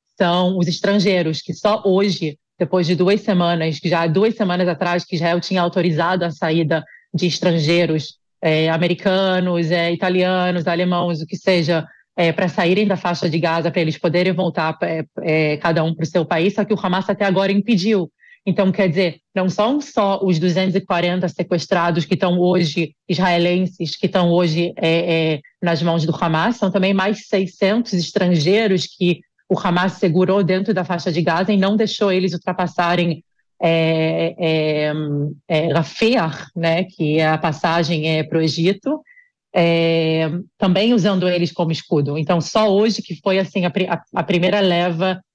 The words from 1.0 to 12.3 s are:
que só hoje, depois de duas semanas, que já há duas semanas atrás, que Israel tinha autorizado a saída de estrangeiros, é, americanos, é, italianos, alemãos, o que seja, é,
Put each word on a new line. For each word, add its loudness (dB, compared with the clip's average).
que -8
só 0
hoje, 0
depois 0
de 0
duas 2
semanas, 0
que -4
já 0
há 0
duas 2
semanas 0
atrás, -2
que -8
Israel 0
tinha -2
autorizado 0
a -4
saída 0
de 0
estrangeiros, 0
é, 0
americanos, 0
é, 0
italianos, 0
alemãos, -2
o -10
que -10
seja, 0
é, 2